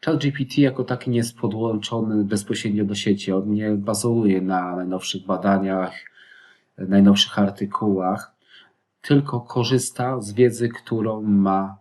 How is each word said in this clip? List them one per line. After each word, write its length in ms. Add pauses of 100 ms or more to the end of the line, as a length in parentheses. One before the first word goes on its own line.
Chat 180
G 100
P 120
T 160
jako 240
taki 260
nie 60
jest 220
podłączony 840
bezpośrednio 600
do 100
sieci. 380
On 200
nie 180
bazuje 720
na 360
najnowszych 500
badaniach, 680 (880)
najnowszych 600
artykułach, 960 (680)
tylko 380
korzysta 800
z 120
wiedzy, 360
którą 540
ma 580